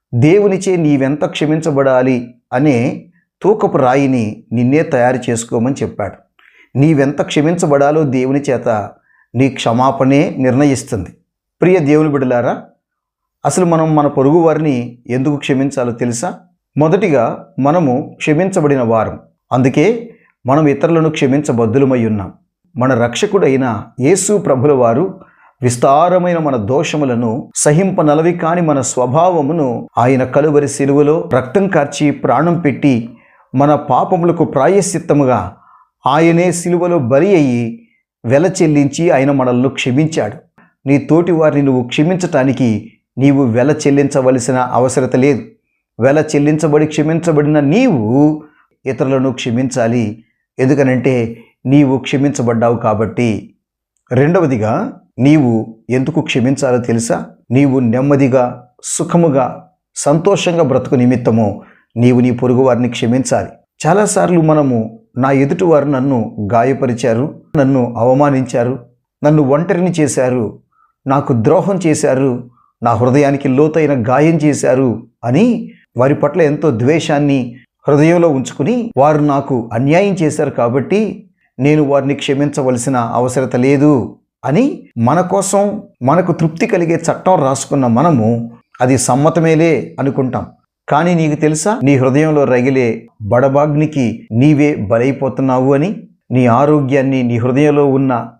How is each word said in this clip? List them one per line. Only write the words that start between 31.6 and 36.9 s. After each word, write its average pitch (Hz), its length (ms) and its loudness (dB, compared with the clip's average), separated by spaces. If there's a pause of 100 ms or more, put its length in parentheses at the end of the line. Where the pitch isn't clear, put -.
కార్చి 147 420 0
ప్రాణం 143 500 0
పెట్టి 123 480 -2 (460)
మన 143 200 2
పాపములకు 170 680 0
ప్రాయశ్చిత్తముగా 143 1120 0 (500)
ఆయనే 165 460 2
శిలువలో 175 460 -2